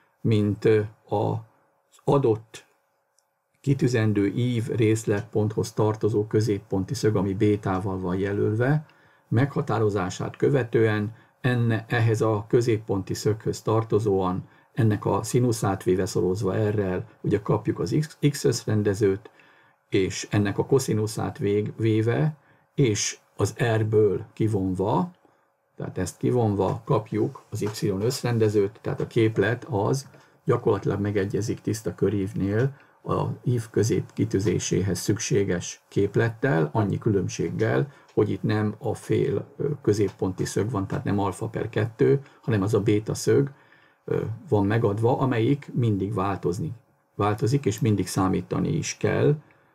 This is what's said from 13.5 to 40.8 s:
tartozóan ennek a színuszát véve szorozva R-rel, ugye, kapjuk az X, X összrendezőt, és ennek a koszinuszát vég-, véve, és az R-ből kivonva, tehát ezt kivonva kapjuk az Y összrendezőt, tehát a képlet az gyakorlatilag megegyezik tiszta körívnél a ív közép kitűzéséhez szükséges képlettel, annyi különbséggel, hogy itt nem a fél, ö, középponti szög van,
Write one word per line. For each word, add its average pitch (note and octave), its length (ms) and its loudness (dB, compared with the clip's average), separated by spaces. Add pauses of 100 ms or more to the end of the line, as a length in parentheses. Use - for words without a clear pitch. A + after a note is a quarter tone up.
tartozóan G#2 880 0 (240)
ennek G#2+ 320 2
a G2 180 0
színuszát A2+ 600 0
véve F#2 220 2
szorozva G2 640 0
R-rel, G2 380 -2 (140)
ugye, - 200 0
kapjuk - 380 -2
az F#2+ 200 -2
X, - 180 -6 (120)
X - 140 -4
összrendezőt, G#2 840 0 (600)
és F#2+ 420 -2
ennek G2+ 260 0
a - 80 -2
koszinuszát G#2+ 720 -2
vég-, G#2 400 -2
véve, A#2 600 2 (380)
és A2+ 440 2 (160)
az - 200 0 (200)
R-ből G#2+ 580 4
kivonva, A2 800 0 (640)
tehát - 220 -10
ezt F#2 200 -6
kivonva G#2 680 2
kapjuk A2+ 640 -2
az A2 120 -10
Y G#2 280 -2 (100)
összrendezőt, A2 840 0
tehát - 180 -6
a - 80 -4
képlet A2 640 0
az B2+ 380 -2 (360)
gyakorlatilag G#2 560 0
megegyezik G2+ 640 -2
tiszta - 340 -4
körívnél G2+ 800 0 (300)
a G2 180 -2 (200)
ív B2 260 -2
közép - 440 -2
kitűzéséhez G2 840 0
szükséges G2 880 -2
képlettel, C3+ 840 0
annyi G#2 240 0
különbséggel, A2 920 -2 (220)
hogy A2 160 2
itt G2 140 -4
nem G#2+ 340 0
a G#2+ 160 -6
fél, G#2 640 -2
ö, - 120 -2 (120)
középponti G2+ 640 -2
szög G#2 240 -4
van, G2 180 -4